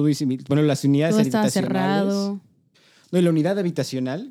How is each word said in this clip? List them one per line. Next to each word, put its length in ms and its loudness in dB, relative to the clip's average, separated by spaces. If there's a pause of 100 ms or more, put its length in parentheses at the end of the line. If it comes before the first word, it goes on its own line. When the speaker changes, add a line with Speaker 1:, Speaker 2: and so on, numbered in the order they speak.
Speaker 1:
muy 100 2
simil-, 340 -4
bueno, 140 2
las 220 0
unidades 320 2
Speaker 2:
Todo 80 4
estaba 220 0
Speaker 1:
habitacionales. 680 0
Speaker 2:
cerrado. 280 -4 (680)
Speaker 1:
No, 60 0
y 60 4
la 80 4
unidad 260 0
habitacional, 720 -4